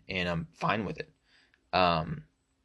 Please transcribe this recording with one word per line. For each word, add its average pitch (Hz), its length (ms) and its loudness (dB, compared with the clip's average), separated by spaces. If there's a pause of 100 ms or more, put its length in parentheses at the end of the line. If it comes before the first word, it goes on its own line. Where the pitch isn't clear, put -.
and 90 200 -2
I'm 82 260 -2
fine 196 300 -2
with 160 160 -8
it. - 100 -12 (600)
Um, 82 500 2 (420)